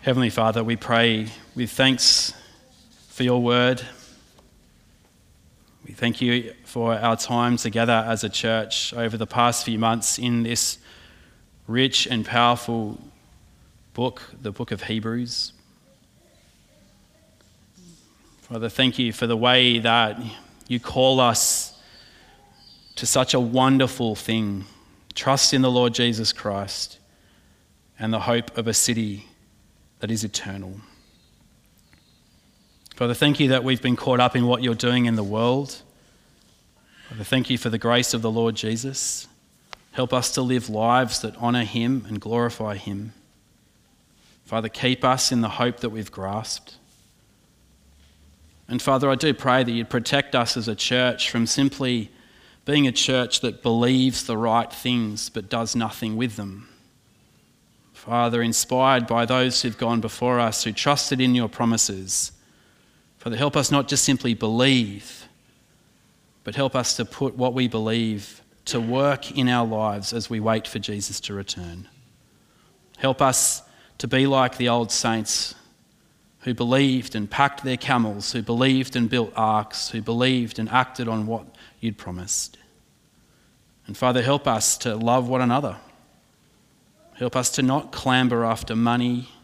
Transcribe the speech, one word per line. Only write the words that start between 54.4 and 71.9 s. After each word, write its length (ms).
things 560
but 180
does 280
nothing 420
with 200
them. 320
Father, 480
inspired 640
by 220
those 340
who've 160
gone 240
before 380
us, 240
who 80
trusted 500
in 140
your 120
promises, 840
Father, 160
help 200
us 140
not 180
just 160
simply 300
believe, 920
but 120
help 200
us 200
to 100
put 300
what 180
we 140
believe 720
to 160
work 560
in 100
our 200
lives 460
as 180
we 80
wait 280
for 120
Jesus 400
to 160
return. 520